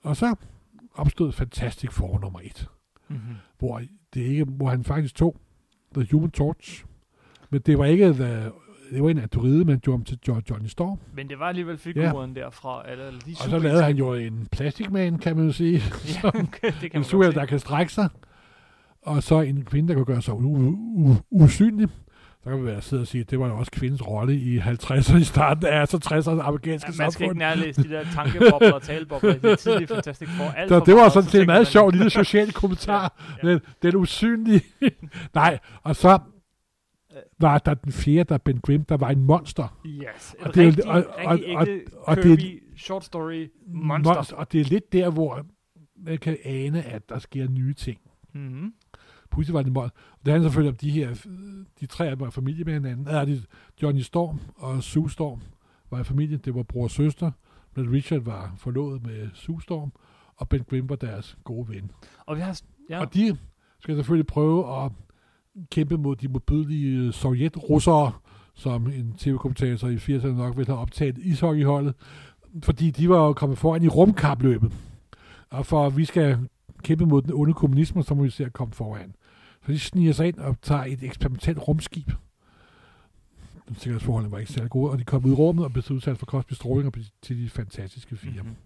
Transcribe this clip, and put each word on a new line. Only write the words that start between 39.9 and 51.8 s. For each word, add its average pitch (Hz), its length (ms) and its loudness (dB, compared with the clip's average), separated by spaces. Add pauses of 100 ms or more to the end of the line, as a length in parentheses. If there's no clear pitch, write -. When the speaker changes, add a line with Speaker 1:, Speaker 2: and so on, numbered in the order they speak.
Speaker 1:
Og 175 80 -8
Speaker 2:
et - 60 -8
Speaker 1:
det 175 60 8
er 170 40 12
jo 170 60 10
Speaker 2:
rigtig, 156 160 2
Speaker 1:
og, 175 180 2 (200)
og, 170 80 -2
Speaker 2:
rigtig 175 240 -2
Speaker 1:
og, 165 120 2
Speaker 2:
ægte 196 300 -8
Speaker 1:
og - 180 2
det 185 160 0
er 160 40 10
Speaker 2:
Kirby 170 260 -4 (140)
short 190 280 -10
story 160 420 -10 (200)
monster. 160 480 0
Speaker 1:
monster, 143 220 -4
og - 160 -10
det 160 80 2
er 147 40 2
lidt 165 280 -2
der, 180 180 2
hvor 151 360 -4 (500)
man 160 220 -8
kan 160 260 -4
ane, 139 380 -4
at 117 260 -12
der 127 100 -10
sker 131 300 -8
nye 131 260 -4
ting. - 240 -10 (360)
Speaker 2:
Mhm. 143 380 -12 (580)
Speaker 1:
Pludselig 156 240 -2
var 143 80 0
det 135 140 -2
mon-, - 480 -10
det 143 80 2
handler 160 180 4
selvfølgelig 147 200 0
om 123 60 -8
de 147 140 -6
her, 147 180 -2 (720)